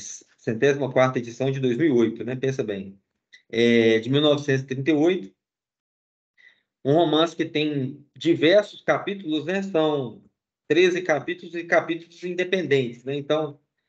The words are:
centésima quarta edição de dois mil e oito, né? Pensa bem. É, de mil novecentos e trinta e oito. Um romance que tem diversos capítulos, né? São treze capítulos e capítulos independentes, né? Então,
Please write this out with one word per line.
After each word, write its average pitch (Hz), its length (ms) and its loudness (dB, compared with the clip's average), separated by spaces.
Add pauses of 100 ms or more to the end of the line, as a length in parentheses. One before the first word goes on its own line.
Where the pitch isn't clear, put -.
(360)
centésima 135 560 0
quarta 131 260 2
edição 120 320 -4
de 135 100 -6
dois 123 160 0
mil 160 100 0
e 156 40 4
oito, 113 340 0
né? 123 100 -6
Pensa 131 300 -4
bem. 98 360 -10 (480)
É, 113 520 4
de 117 100 -6
mil 143 100 2
novecentos 143 440 0
e - 20 -16
trinta 135 240 -4
e 156 40 4
oito. 180 380 0 (1500)
Um 139 100 2
romance 160 420 2
que 170 80 -2
tem 147 600 -4 (120)
diversos 165 640 2
capítulos, 156 640 -4
né? 190 180 -4
São 151 600 -2 (460)
treze 175 340 4
capítulos 165 520 -4
e 170 100 -8
capítulos 170 600 -2
independentes, 170 800 -2
né? 135 100 -6
Então, 143 440 -4 (300)